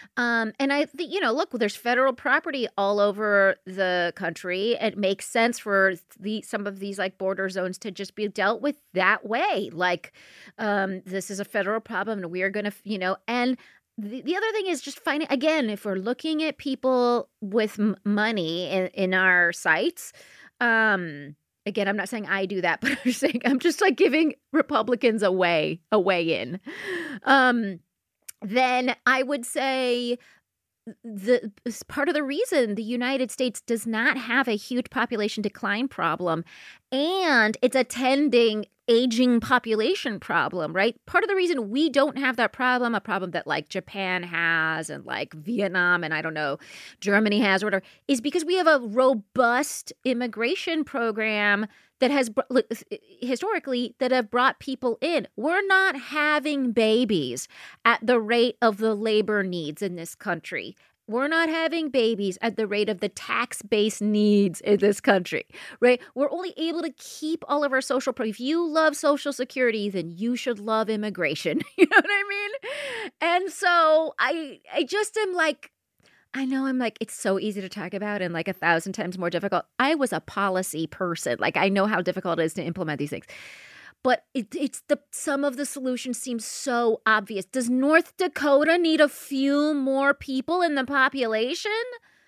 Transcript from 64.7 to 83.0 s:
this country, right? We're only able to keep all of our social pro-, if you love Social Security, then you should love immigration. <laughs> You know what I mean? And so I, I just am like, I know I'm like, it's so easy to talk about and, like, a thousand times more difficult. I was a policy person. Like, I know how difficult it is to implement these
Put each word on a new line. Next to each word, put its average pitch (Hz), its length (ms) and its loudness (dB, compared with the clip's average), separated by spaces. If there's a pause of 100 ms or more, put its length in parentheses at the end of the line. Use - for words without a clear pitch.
this 202 200 2
country, 180 460 2 (340)
right? 247 220 4 (140)
We're 277 160 0
only 349 260 -6
able 330 240 -2
to 320 160 -6
keep - 500 -8
all 294 160 0
of 277 80 0
our 262 100 2
social 269 300 -2
pro-, 226 140 -6
if 220 140 -6
you 320 280 0
love 311 280 2
Social 285 360 0
Security, 240 580 -2
then 175 220 -4
you 214 240 -2
should 233 240 -4
love 220 300 0
immigration. 190 800 -2
<laughs> - 100 -10
You 381 80 8
know 427 120 6
what - 120 8
I 403 200 2
mean? 453 800 -6 (100)
And 349 300 0
so 320 680 4
I, 285 400 -2 (140)
I 349 100 0
just 403 320 -2
am 415 180 -2
like, 320 380 -2 (600)
I 269 100 -4
know 269 220 -2
I'm 262 120 -2
like, 233 220 -2
it's - 140 -8
so 196 260 0
easy 202 220 -4
to 185 80 -10
talk 185 240 -8
about 208 280 -4
and, 175 120 -2
like, 165 140 -4
a 190 60 -2
thousand 170 400 2
times 185 240 -6
more 175 120 -2
difficult. 175 360 -2 (140)
I 277 160 2
was 269 160 0
a 160 80 -2
policy 185 680 -2
person. 165 520 -4
Like, - 160 0
I 180 140 2
know 196 160 2
how 208 160 0
difficult 175 380 -2
it 165 40 2
is 160 120 -2
to 175 80 -6
implement 160 360 -4
these 147 120 -6